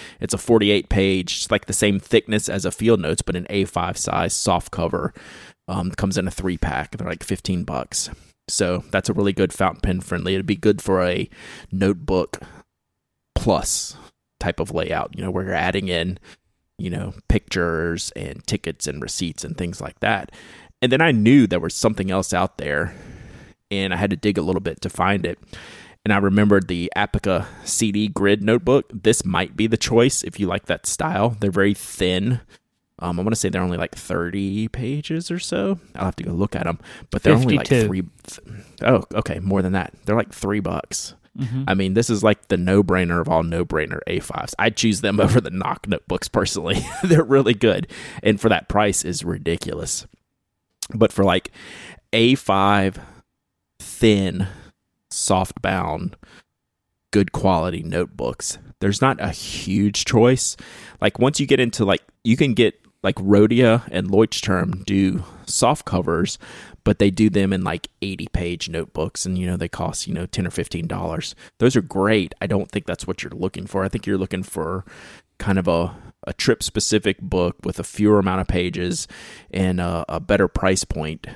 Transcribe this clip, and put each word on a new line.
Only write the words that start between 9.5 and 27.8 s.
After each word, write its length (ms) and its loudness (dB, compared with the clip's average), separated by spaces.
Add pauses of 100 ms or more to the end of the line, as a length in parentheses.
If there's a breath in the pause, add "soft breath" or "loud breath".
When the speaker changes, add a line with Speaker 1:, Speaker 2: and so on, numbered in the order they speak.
Speaker 1:
fountain 260 0
pen 220 -2
friendly. 320 -4
It'd 120 -2
be 120 0
good 240 2
for 200 0
a 280 -2 (420 loud breath)
notebook 680 0 (920 loud breath)
plus 600 -2 (460 loud breath)
type 180 -4
of 120 -4
layout, 440 -4
you 80 -10
know, 80 -4
where 140 -4
you're 80 -4
adding 340 -2
in, 320 -2 (580 loud breath)
you 120 -6
know, 240 -8 (160)
pictures 840 -2
and 340 -12
tickets 400 -6
and 140 -8
receipts 440 -8
and 120 -10
things 220 -6
like 220 -10
that. 300 -4 (500 loud breath)
And 100 2
then 80 2
I 120 4
knew 360 6
there 140 0
was 140 -6
something 360 -2
else 220 -2
out 240 0
there, 360 -2 (760 loud breath)
and 240 -2
I 40 -4
had 120 0
to 80 0
dig 200 2
a 40 0
little 180 0
bit 220 -6
to 80 -6
find 360 0
it. 140 -6 (640 loud breath)
And 80 0
I 60 4
remembered 500 6
the 300 -2
Apica 480 0 (180)
C 300 0